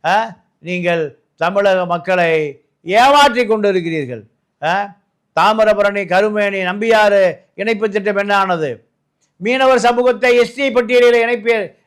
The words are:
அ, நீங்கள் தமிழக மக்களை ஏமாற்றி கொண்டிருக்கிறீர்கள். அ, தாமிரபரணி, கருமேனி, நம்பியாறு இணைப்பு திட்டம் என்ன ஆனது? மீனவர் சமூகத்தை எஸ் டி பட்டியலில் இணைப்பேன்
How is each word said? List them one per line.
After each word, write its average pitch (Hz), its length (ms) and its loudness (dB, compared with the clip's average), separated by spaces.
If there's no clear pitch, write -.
அ, 202 320 -2
நீங்கள் 170 600 -4
தமிழக 190 500 0
மக்களை 170 760 -2
ஏமாற்றி 247 640 2
கொண்டிருக்கிறீர்கள். 165 760 -2
அ, 190 320 -4
தாமிரபரணி, 202 640 2
கருமேனி, 196 580 0
நம்பியாறு 202 680 2
இணைப்பு 214 360 -4
திட்டம் 202 260 -4
என்ன 202 200 -2
ஆனது? 165 500 -4
மீனவர் 254 420 0
சமூகத்தை 240 580 0
எஸ் 240 200 0
டி 269 140 -2
பட்டியலில் 240 520 2
இணைப்பேன் 226 520 -4